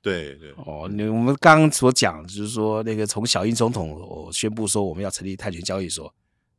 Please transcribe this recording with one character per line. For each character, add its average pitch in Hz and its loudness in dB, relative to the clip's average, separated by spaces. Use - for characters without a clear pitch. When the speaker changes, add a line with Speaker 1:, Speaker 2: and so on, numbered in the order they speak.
Speaker 1:
对， 82 -4
对。 73 -18
Speaker 2:
哦， 78 -10
你， 104 -4
我 110 0
们 131 4
刚 156 8
刚 156 8
所 127 6
讲， 82 0
就 95 -14
是 104 -6
说 107 0
那 110 -2
个 107 0
从 107 -2
小 92 2
英 113 2
总 117 2
统， 82 -4
哦， 82 -14
宣 - -2
布 107 -2
说 101 0
我 87 -4
们 92 -6
要 98 -4
成 - -8
立 98 -6
碳 101 -6
权 85 -8
交 95 -4
易 87 -4
所， 78 -10